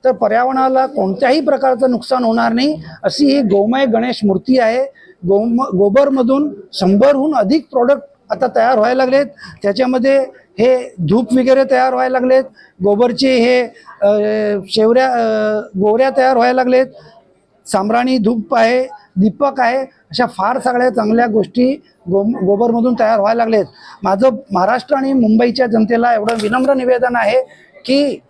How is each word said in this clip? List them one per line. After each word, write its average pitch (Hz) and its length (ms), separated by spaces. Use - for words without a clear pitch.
तर 262 60
पर्यावरणाला 262 720
कोणत्याही 247 560
प्रकारचं 262 500
नुकसान 247 320
होणार 226 280
नाही, 285 300
अशी - 220
ही 277 160
गोमय 220 440
गणेश 233 400
मूर्ती 226 340
आहे. 240 240
गोम-, 226 500
गोबरमधून 269 760
शंभरहून 262 640
अधिक 240 360
प्रॉडक्ट 262 300
आता 254 260
तयार 240 220
व्हायला 254 280
लागलेत. 269 200
त्याच्यामध्ये 254 560
हे 247 340
धूप 233 240
वगैरे 262 380
तयार 262 220
व्हायला 254 260
लागलेत, 262 240
गोबरचे 240 540
हे, 247 260
अ, 202 80
शेवऱ्या, 233 380
अ, 220 520
गोवऱ्या 226 380
तयार 262 180
व्हायला 247 200
लागलेत, 254 300
साम्राणी 233 520
धूप 226 380
आहे, 233 280
दीपक 262 440
आहे, 247 220
अशा - 440
फार 226 340
सगळ्या 247 300
चांगल्या 226 380
गोष्टी 240 460
गो-, 202 340
गोबरमधून 233 540
तयार 220 200
व्हायला 214 180
लागलेत. 226 280
माझं 202 260
महाराष्ट्र 214 440
आणि 269 180
मुंबईच्या 240 540
जनतेला 226 460
एवढं 226 280
विनम्र 262 320
निवेदन 247 420
आहे 233 260
की 269 340